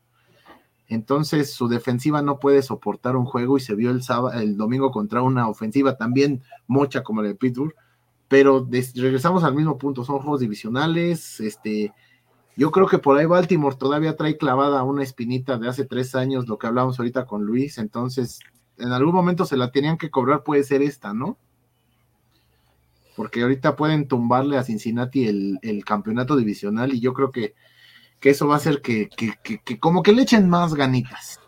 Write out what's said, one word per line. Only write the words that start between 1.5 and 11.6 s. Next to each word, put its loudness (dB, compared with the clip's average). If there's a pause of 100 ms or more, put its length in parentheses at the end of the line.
su -2
defensiva 0
no -2
puede 6
soportar -4
un 2
juego 0
y 0
se -6
vio 0
el -2
sába-, -2
el 0
domingo 0
contra -2
una 2
ofensiva 0
también 0 (240)
mocha 0
como -2
la 0
de -6
Pittsburgh, -2 (560)
pero 6
des-, -4
regresamos 0
al 2
mismo 0
punto, -4
son -4
juegos -2
divisionales, -2
este, -4 (640)